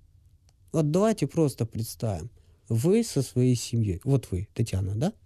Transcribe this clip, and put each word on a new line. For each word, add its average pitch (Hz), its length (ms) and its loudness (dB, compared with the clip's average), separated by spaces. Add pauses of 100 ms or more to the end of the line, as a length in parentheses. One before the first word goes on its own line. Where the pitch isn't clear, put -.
(720)
Вот 151 200 2
давайте 202 360 2
просто 139 380 0
представим. 107 640 -6 (400)
Вы 165 340 2
со 147 180 -2
своей 123 340 2
семьей, 107 500 -2
вот 135 260 0
вы, 90 220 -4
Татьяна, 98 420 -2
да? 156 180 -2 (120)